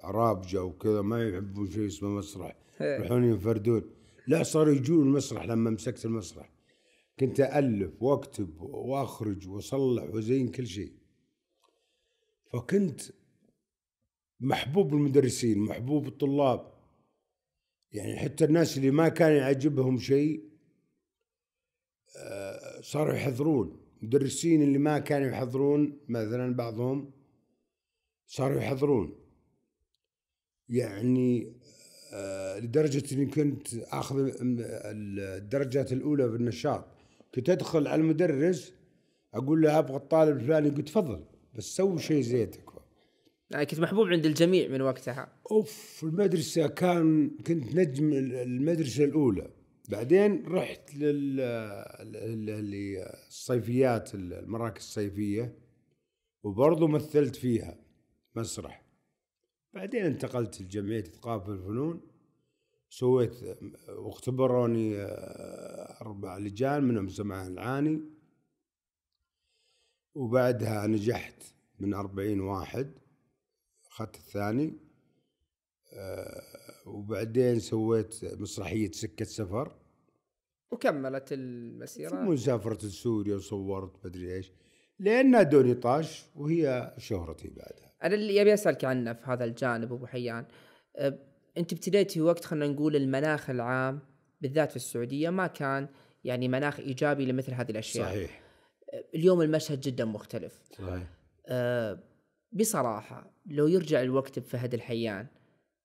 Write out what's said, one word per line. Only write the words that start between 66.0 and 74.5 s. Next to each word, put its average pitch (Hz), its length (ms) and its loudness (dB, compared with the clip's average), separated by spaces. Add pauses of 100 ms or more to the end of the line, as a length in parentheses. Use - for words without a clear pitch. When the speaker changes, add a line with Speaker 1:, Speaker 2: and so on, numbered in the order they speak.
Speaker 1:
أربع 98 380 -12
لجان، 127 460 -2
منهم 107 240 2
سماح 92 380 -6
العاني. 135 540 -2 (2250)
وبعدها 113 720 2
نجحت 107 560 -2 (360)
من 98 160 -4
أربعين 98 460 -4
واحد، 98 520 -6 (960)
أخذت - 300 -12
الثاني. 110 600 -4 (1120)